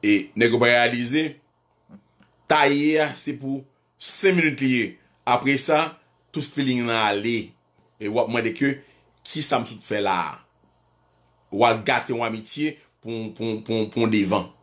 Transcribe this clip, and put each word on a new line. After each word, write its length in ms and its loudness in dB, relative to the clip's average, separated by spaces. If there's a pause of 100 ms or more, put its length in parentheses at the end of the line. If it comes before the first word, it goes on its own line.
e 340 2
nèg 160 4
yo 80 2
pral 140 6
reyalize 520 2 (1200)
tayi 520 4
a 180 0
se 200 -8
pou 240 -8 (340)
sen 400 2
minit 240 0
li 140 2
ye. 120 0 (380)
Apre 320 2
sa, 400 0 (380)
tout 100 -4
filing 400 -2
lan 160 0
ale 360 0 (600)
e 140 -8
w 100 0
ap 80 -2
mande 260 -2
ke 200 0 (500)
kisa 360 -2
m 40 -6
sòt 220 -12
fè 160 -2
la 180 0
a, 120 -6 (1200)
w 100 2
al 220 4
gate 260 0
yon 120 -4
amitye 500 -6 (260)
pou, 320 -8
pou, 320 -6
pou, 240 -2
pou 140 0
yon 100 2
devan 360 2 (140)